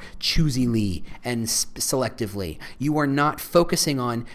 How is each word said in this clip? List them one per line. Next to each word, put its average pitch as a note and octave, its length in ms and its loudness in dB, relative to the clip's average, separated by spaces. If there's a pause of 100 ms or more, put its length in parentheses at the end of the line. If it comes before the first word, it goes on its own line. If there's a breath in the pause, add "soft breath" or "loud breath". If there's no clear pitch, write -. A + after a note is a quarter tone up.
(200 loud breath)
choosily A#2+ 840 2 (200 loud breath)
and A#2 220 -2
s-, - 280 0
selectively? G2+ 840 -2 (180 loud breath)
You D3 220 0
are D3 80 2
not C#3+ 340 2
focusing E3 580 2
on, A#2+ 340 -2